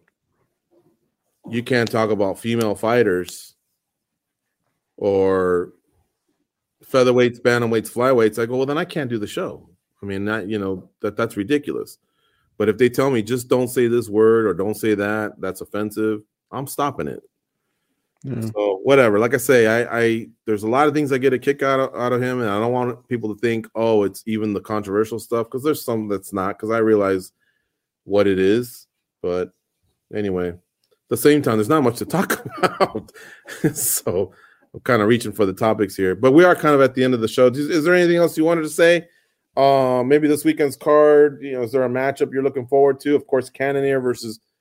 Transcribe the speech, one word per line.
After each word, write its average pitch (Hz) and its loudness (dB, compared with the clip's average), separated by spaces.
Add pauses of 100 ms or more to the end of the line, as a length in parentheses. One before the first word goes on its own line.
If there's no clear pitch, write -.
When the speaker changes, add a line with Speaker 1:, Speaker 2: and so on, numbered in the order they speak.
(1500)
Speaker 1:
you 117 -4
can't 120 0
talk 110 0
about 98 -2
female 113 -2
fighters 104 0 (1400)
or 95 0 (1080)
featherweights, 123 2
bantamweights, 117 0
flyweights," 117 2
I 117 -2
go, 123 -6
"Well, 131 -2
then 143 -4
I 175 -4
can't 143 -6
do 117 -4
the 104 -6
show." 160 -10 (360)
I - -12
mean, 98 -6
that, 107 -4
you 107 -4
know, 95 -6 (100)
that, 104 -6
that's 113 -4
ridiculous. 101 -4 (600)
But 104 2
if 101 0
they 123 4
tell 135 0
me, 117 0
"Just 120 -6
don't 127 2
say 123 0
this 117 0
word 110 4
or 95 2
don't 98 -4
say 110 0
that, 104 -4
that's 92 -8
offensive," 107 -4 (300)
I'm 135 -8
stopping 139 -4
it. 60 -12 (1000)
Speaker 2:
Yeah. 127 -8 (140)
Speaker 1:
So 101 -2
whatever. 123 4
Like 117 0
I 139 0
say, 120 4
I, 113 0
I, 117 -2 (180)
there's 104 -4
a 110 -4
lot 139 2
of 143 -2
things 143 -2
I 139 0
get 127 0
a 123 -2
kick 139 -2
out 135 0
of, 131 -4
out 123 -2
of 123 -2
him, 127 -4
and 113 -2
I 101 -2
don't 117 -2
want 123 -6
people 110 -6
to 101 -14
think, 113 -2
"Oh, 113 2
it's 98 -4
even 107 -4
the 95 -4
controversial 107 -4
stuff," 117 -6
'cause 127 -10
there's 147 -2
some 113 -4
that's 101 -8
not, 98 -6
'cause 107 -8
I 113 -2
realize 101 0 (720)
what 101 2
it 98 0
is. 110 0 (360)
But 90 -4 (600)
anyway, 95 -4
at 85 -14 (500)
the 113 -2
same 147 4
time, 120 0
there's 107 -2
not 151 2
much 120 0
to 101 -8
talk - -4
<laughs> - -6
about. - -4 (640)
So - -4 (440)
I'm - -16
kinda 113 0
reaching 113 0
for 104 0
the 95 -2
topics 107 -2
here, 92 0
but 127 2
we 165 8
are 180 6
kind 151 2
of 139 4
at 127 2
the 127 0
end 127 2
of 113 -2
the 110 -2
show. 127 4
Is, 123 0
is 151 -2
there 180 4
anything 175 2
else 170 0
you 156 2
wanted 165 0
to 156 -6
say? 170 2 (480)
Uh, 135 4
maybe 147 4
this 147 0
weekend's 151 0
card, 147 4
you 139 -10
know, 127 -4
is 113 -6
there 131 2
a 127 0
matchup 131 -2
you're 135 -2
looking 135 -4
forward 139 2
to? 143 -2
Of 139 0
course, 131 -2
Cannonier 139 -2
versus 120 -6 (220)